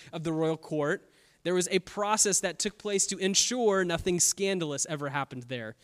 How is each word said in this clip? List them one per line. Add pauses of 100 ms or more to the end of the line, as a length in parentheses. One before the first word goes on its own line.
(140)
of
the
royal
court, (320)
there
was
a
process
that
took
place
to
ensure
nothing
scandalous
ever
happened
there,